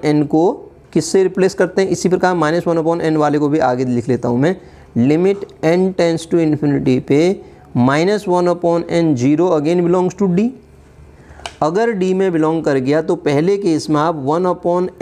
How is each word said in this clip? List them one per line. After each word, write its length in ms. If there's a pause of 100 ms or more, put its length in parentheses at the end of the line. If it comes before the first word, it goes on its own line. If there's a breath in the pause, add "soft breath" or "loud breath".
n 220
को 240 (420)
किससे 300
रिप्लेस 300
करते 280
हैं, 80
इसी 200
प्रकार 260
माइनस 320
वन 100
upon 260
n 140
वाले 220
को 100
भी 100
आगे 260
लिख 240
लेता 200
हूँ 100
मैं, 160 (420 loud breath)
लिमिट 480 (200)
n 280
tends 320
to 160
infinity 640
पे 120 (580 loud breath)
माइनस 500
वन 220
upon 340 (100)
n 240
zero 340
again 360
belongs 340
to 160
D। 120 (1120 loud breath)
अगर 300
डी 220
में 180
बिलोंग 320
कर 140
गया 240
तो 140
पहले 420
केस 320
में 120
आप 240
वन 200
upon 440 (120)